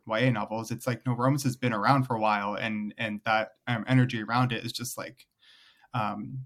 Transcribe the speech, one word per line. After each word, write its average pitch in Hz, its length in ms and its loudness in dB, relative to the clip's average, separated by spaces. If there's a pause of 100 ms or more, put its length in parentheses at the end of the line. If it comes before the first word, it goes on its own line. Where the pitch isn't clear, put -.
Y 110 140 0
A 127 120 4
novels. 110 400 -2
It's 113 160 -8
like, 120 180 -2
no, 123 80 2
romance 135 300 2
has 123 140 0
been 120 160 -2
around 123 320 4
for 123 100 -2
a 110 40 -2
while, 104 360 2
and, 107 420 -4
and 107 280 -4
that, 110 280 2 (140)
um, 117 200 0
energy 127 360 4
around 123 280 2
it 113 120 -4
is 117 80 -6
just, - 260 -10
like, - 300 -12 (680)
um, 113 520 -4